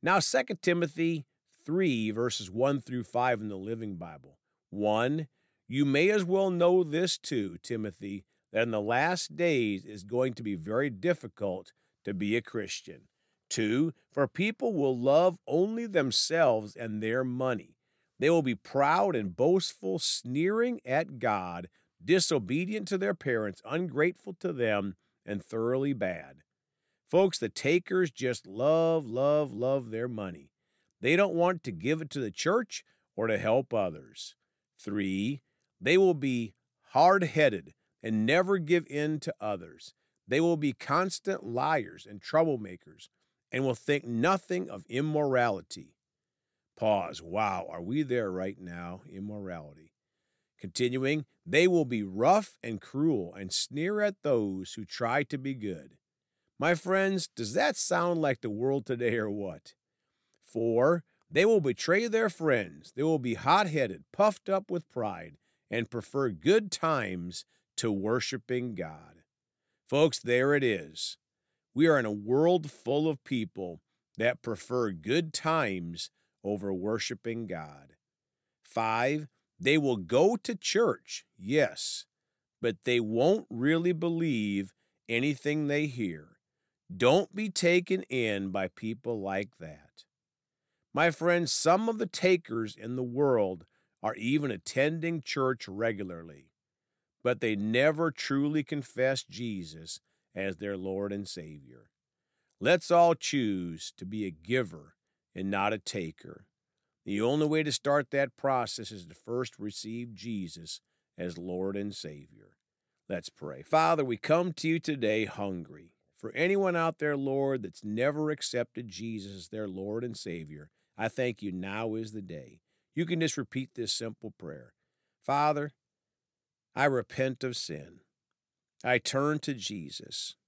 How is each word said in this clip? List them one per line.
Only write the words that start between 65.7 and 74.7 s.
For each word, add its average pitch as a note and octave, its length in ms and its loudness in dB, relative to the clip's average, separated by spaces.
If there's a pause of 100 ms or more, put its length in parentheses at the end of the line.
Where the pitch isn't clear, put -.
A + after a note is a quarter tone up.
and A2 200 -2
prefer B2 400 -2
good F#3 400 2
times F#2+ 720 -2 (320)
to A2+ 160 0
worshiping A#2+ 800 -2
God." D#2+ 500 -12 (640)
Folks, D3+ 300 4
there B2+ 360 2
it C#3+ 80 2
is. E2 560 -2 (540)
We D3+ 160 4
are D3 100 6
in B2 60 2
a G#2+ 80 0
world C#3+ 580 2
full D3 380 0
of D3 160 -4
people F#2+ 580 -4 (340)
that A#2 260 0
prefer A#2 500 -2